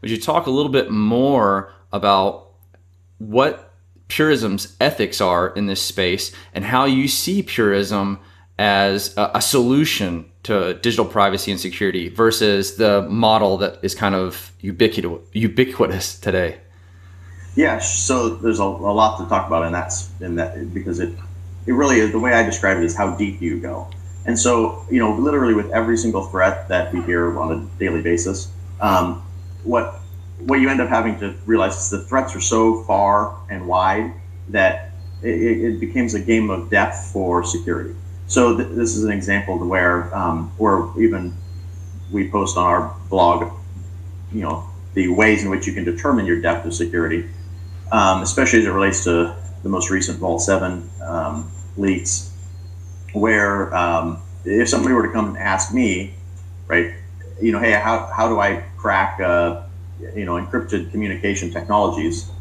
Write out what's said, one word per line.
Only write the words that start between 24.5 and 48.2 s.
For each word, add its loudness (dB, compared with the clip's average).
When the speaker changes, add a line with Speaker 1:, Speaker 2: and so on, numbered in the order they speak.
Speaker 2:
you 4
know, 4
literally 4
with 0
every 2
single 0
threat 0
that 0
we -2
hear 0
on -2
a -6
daily 0
basis, -2
um, 2
what, -2
what 2
you 6
end 2
up 0
having 2
to -4
realize 4
is -4
the -4
threats -2
are -6
so 2
far 2
and -8
wide 0
that 2
it, -4
it, 0
it -6
becomes 0
a 0
game 2
of -4
depth 0
for 0
security. -4
So 4
th-, -2
this 0
is 0
an 0
example 0
where, 2
um, -2
where 4
even 2
we 0
post 0
on 2
our 2
blog, 4
you -4
know, -4
the 2
ways 4
in -2
which -2
you -4
can -6
determine 0
your 0
depth 0
of -6
security, -2
um, 4